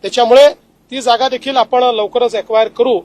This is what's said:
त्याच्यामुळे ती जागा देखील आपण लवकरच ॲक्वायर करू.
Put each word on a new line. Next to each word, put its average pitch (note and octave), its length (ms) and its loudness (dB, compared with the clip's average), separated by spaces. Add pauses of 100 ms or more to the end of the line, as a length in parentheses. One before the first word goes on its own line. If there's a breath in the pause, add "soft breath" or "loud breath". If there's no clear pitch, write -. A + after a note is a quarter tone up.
त्याच्यामुळे B3 520 4 (380)
ती C4 100 -10
जागा B3 280 0
देखील B3+ 280 -6
आपण B3 260 0
लवकरच A#3 520 -2
ॲक्वायर A3 320 -2
करू. A#3 380 -2